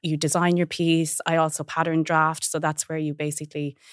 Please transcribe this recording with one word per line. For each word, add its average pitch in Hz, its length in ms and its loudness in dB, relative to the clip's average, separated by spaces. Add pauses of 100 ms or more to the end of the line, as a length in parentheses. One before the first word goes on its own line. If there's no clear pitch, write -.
You 156 120 0
design 175 400 2
your 175 100 2
piece. 165 580 0
I 165 120 2
also 160 260 0
pattern 160 400 0
draft. 160 400 2
So - 160 -2
that's 156 300 -2
where 160 80 -4
you 151 160 -2
basically 147 640 -6 (160)